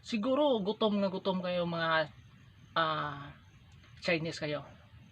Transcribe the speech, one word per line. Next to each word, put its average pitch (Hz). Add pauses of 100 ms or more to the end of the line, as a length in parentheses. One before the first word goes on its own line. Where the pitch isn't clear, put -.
Siguro 262
gutom 208
na 196
gutom 185
kayo 180
mga, 165 (640)
ah, 151 (720)
Chinese 165
kayo. 147 (480)